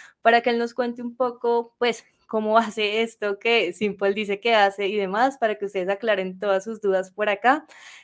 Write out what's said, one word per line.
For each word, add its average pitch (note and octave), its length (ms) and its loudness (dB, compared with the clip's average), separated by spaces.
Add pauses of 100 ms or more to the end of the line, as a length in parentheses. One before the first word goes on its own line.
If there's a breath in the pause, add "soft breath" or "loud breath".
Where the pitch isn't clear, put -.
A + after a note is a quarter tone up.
(200 soft breath)
para A#3 200 4
que A#3+ 100 -2
él A#3 80 0
nos A#3 160 -4
cuente A#3+ 260 -6
un A#3+ 140 -10
poco, A#3+ 640 -2
pues, A#3 260 -2 (220)
cómo G#3+ 320 2
hace G#3+ 440 0
esto G#3 360 -4
que A3+ 340 0
Simple G3+ 400 -2
dice G3+ 280 -4
que A#3 160 2
hace G3+ 320 2
y G#3 80 -2
demás, G#3 420 0
para G#3+ 160 0
que G3+ 120 -8
ustedes F#3+ 220 -4
aclaren G3 520 -2
todas F#3+ 240 0
sus A3 160 -10
dudas F#3+ 320 0
por G#3 160 -2
acá. B3 380 0 (380 soft breath)